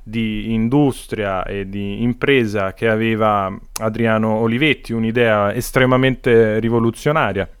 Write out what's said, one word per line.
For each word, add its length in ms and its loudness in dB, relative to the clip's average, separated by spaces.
di 520 -6
industria 880 0
e 260 -8
di 360 -6
impresa 680 0
che 160 -2
aveva 640 0
Adriano 540 0
Olivetti, 580 0
un'idea 600 2
estremamente 1080 2
rivoluzionaria. 880 0